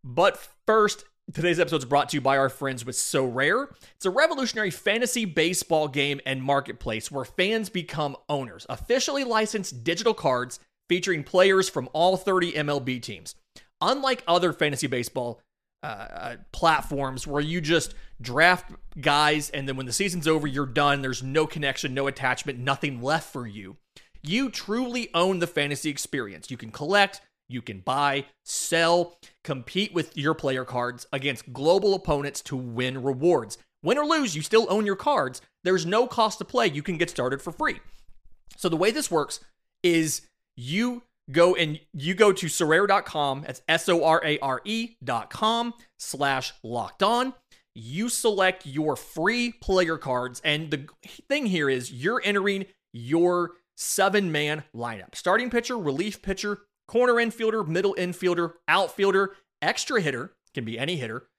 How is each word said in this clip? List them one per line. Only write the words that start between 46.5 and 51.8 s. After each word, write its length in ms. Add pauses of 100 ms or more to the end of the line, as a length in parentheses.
locked 400
on. 320 (400)
You 340
select 560
your 300
free 560
player 480
cards, 440
and 280
the 160 (420)
thing 160
here 240
is 240